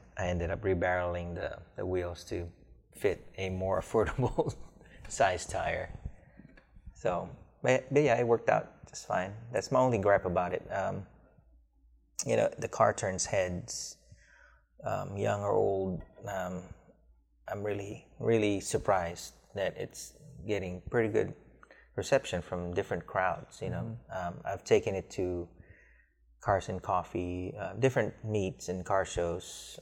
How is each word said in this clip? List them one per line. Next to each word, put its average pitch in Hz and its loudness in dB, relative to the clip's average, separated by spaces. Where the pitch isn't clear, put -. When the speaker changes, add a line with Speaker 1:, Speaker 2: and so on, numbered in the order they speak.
Speaker 1:
I 92 -2
ended 87 0
up 85 -2
rebarreling 90 0
the, - -6
the 98 -6
wheels 87 -2
to 87 -6
fit - 0
a 95 -2
more 92 0
<laughs> - -14
affordable - 2
size 92 2
tire. - -4
So, 90 -2
but, 127 2
but 139 8
yeah, 123 6
it 123 4
worked 117 4
out 107 4
just - -14
fine. 98 0
That's 104 -2
my 131 6
only 127 6
gripe 98 6
about 90 2
it. - -4
Um, 98 -2
you 117 2
know, 107 4
the - -4
car 110 4
turns 95 -2
heads, 90 -2
um, 98 -4
young 104 2
or 101 2
old. 98 2
Um, 92 -4
I'm 101 -6
really, 101 -6
really 107 4
surprised 90 0
that 95 -2
it's - -10
getting 92 -2
pretty 113 2
good 104 2
reception 101 0
from 87 -6
different 92 -2
crowds, - -2
you - -4
know. 117 -6
Speaker 2:
Mm-hmm. 92 -4
Speaker 1:
Um, 90 -8
I've 98 -4
taken 104 4
it 92 -4
to 90 -2
Cars 98 2
and 92 -4
Coffee, 90 -2
uh, 95 -6
different 117 2
meets 104 0
and 92 -4
car 95 2
shows, - -4